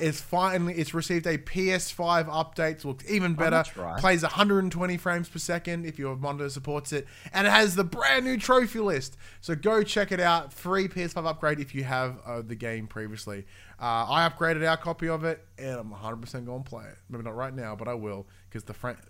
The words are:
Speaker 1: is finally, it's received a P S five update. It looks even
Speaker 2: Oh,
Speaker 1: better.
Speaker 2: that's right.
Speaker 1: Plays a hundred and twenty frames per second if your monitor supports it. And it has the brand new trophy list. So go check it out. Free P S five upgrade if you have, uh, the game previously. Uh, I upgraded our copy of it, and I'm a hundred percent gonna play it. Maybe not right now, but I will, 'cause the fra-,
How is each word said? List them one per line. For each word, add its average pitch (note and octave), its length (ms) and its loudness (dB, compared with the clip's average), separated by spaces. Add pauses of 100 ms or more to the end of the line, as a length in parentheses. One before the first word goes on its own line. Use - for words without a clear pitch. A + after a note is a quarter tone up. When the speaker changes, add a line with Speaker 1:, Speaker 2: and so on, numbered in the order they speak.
Speaker 1:
is D#3 200 0
finally, F3+ 540 2
it's E3 200 -2
received E3 340 0
a D#3 100 2
P F#3 320 0
S F3+ 220 0
five E3+ 340 2
update. D#3 520 -2
It - 60 -16
looks C3+ 240 -6
even F#3 260 2
Speaker 2:
Oh, - 20 -2
Speaker 1:
better. E3 140 4
Speaker 2:
that's E3 260 2
right. E2+ 240 -4
Speaker 1:
Plays F3 240 6
a D#3 40 2
hundred G3 360 4
and F3+ 80 -2
twenty F3+ 240 -2
frames F3 320 -2
per - 100 -10
second E3+ 480 -4
if D#3 100 -10
your C3+ 200 -4
monitor C#3+ 340 -4
supports C#3+ 420 -6
it. C#3+ 140 -4 (260)
And G3 140 4
it G3+ 40 6
has G#3 260 8
the G3 80 4
brand B3+ 400 4
new B3+ 120 0
trophy B3 440 4
list. D#3+ 360 0 (240)
So E3 140 -2
go G#3+ 300 4
check G3+ 260 0
it F#3 80 0
out. E3+ 340 4
Free F#3+ 360 0
P F3+ 160 -4
S E3+ 80 -4
five E3 120 -4
upgrade D#3 360 0
if C3 120 -8
you C3+ 120 -4
have, B2+ 420 -2
uh, A#2 160 -6
the A2+ 140 -8
game A2+ 320 -6
previously. G#2+ 580 -10 (340)
Uh, A#2 300 0
I E3 180 4
upgraded D#3+ 400 2
our D#3+ 80 4
copy E3 320 -4
of D#3+ 140 -2
it, D#3+ 240 -4 (100)
and C3 220 -6
I'm A2 140 -10
a G2+ 40 -14
hundred A2 260 -8
percent A#2+ 240 -10
gonna B2+ 180 -8
play A2+ 220 -12
it. G2 100 -18 (120)
Maybe A#2 140 -10
not A2+ 140 -8
right C3 180 -6
now, A2 220 -6
but A2+ 100 -8
I A#2+ 80 -4
will, G#2 320 -6 (240)
'cause G#2+ 140 -10
the G#2+ 100 -12
fra-, B2 220 -8 (140)